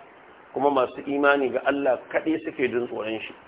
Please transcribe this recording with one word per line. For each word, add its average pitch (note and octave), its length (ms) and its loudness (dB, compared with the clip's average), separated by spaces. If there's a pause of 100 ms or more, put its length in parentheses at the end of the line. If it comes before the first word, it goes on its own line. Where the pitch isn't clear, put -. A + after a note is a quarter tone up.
(540)
kuma C#3 160 2
masu B2+ 360 0
imani C#3+ 440 4
ga B2 160 -2
Allah C3+ 320 2 (140)
kaɗai D#3+ 320 0
suke C#3 260 -2
jin A#2+ 160 -2
tsoron A2 340 -6
shi. - 140 -14 (140)